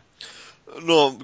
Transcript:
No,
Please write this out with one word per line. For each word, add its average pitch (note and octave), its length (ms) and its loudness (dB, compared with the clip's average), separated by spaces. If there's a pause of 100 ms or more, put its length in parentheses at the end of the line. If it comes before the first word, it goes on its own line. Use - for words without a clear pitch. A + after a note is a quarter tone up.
(880)
No, D3 380 4